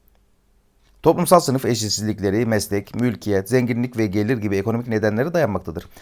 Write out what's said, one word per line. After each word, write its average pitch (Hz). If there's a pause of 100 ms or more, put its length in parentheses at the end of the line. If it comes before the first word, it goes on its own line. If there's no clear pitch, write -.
(1040)
Toplumsal 170
sınıf 131
eşitsizlikleri 104
meslek, 101
mülkiyet, 104
zenginlik 123
ve 110
gelir 104
gibi 101
ekonomik 113
nedenlere 110
dayanmaktadır. 92 (140)